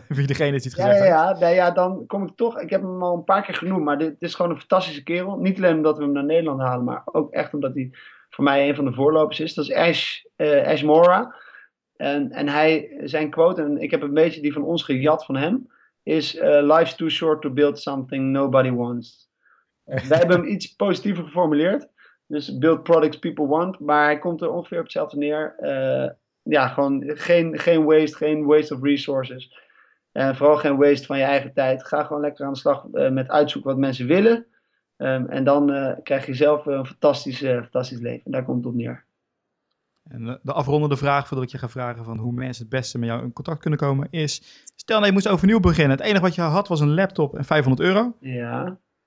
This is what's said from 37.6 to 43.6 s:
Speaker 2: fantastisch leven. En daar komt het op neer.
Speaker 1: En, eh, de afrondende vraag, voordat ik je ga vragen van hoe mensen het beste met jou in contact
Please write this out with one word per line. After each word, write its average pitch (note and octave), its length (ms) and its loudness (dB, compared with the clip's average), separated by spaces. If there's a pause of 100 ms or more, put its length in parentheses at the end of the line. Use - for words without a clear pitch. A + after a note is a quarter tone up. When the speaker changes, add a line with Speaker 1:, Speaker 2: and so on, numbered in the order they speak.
Speaker 2:
fantastisch B2+ 400 -6
leven. A#2+ 240 -10
En - 80 -10
daar C3 120 -4
komt B2+ 200 -4
het - 20 -10
op B2 120 -6
neer. A#2+ 260 -8 (1040)
Speaker 1:
En, A#2 200 -12
eh, B2 140 -10
de C3+ 100 -6
afrondende D3 440 0
vraag, C#3 320 0
voordat C3 180 -4
ik - 60 -16
je B2+ 60 -12
ga B2 100 -8
vragen A#2+ 360 -8
van A2+ 140 -8
hoe A#2+ 140 -4
mensen B2 300 -8
het A2 100 -10
beste B2+ 260 -4
met A#2 100 -2
jou A#2 140 -4
in B2 100 -8
contact D3+ 280 -8